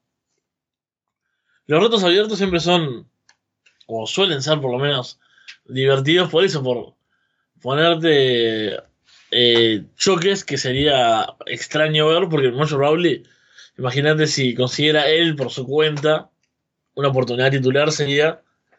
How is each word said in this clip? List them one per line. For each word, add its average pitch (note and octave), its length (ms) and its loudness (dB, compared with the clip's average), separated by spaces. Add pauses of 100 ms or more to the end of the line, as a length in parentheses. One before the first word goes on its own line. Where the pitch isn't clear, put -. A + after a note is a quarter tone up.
(1700)
Los D#3 160 2
retos A3+ 220 2
abiertos G3+ 340 2
siempre F3+ 220 0
son, D#3+ 500 -2 (760)
o A2+ 200 -8
suelen F3 340 -2
ser D3+ 200 0
por C3+ 100 -4
lo B2 80 -4
menos, C#3 400 -4 (480)
divertidos C#3 640 2
por D#3+ 140 2
eso, D#3 180 -2
por B2 320 -6 (640)
ponerte, C3 1200 0 (540)
eh, A#2 520 2 (120)
choques F#3+ 480 0
que C#3+ 120 -6
sería B2+ 680 0 (200)
extraño D#3 600 -2
ver, E3+ 220 2
porque C#3+ 220 2
Mojo C#3+ 280 -2
Rawley, D3+ 460 0 (520)
imagínate C#3+ 500 0
si C3 280 -2
consiguiera D3 540 0
él D#3+ 260 2
por C3+ 160 -4
su C#3 160 -10
cuenta D3+ 640 -2 (640)
una C#3 120 0
oportunidad B2+ 440 0
titular C#3 400 2
sería D3 500 -2 (360)